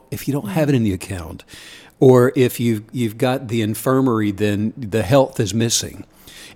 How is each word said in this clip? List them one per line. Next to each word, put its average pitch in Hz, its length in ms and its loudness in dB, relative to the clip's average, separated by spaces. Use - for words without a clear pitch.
if - 160 -10
you 143 60 -2
don't 143 160 -6
have 160 200 0
it 143 60 4
in 117 80 2
the 104 100 0
account. 87 500 -10
Or 127 360 6
if 127 240 0
you've, 117 320 -2
you've 113 260 -4
got 127 300 -2
the 113 140 -2
infirmary, 110 720 0
then 104 460 -2
the 110 240 -4
health 135 380 2
is 98 140 -4
missing. 113 520 -4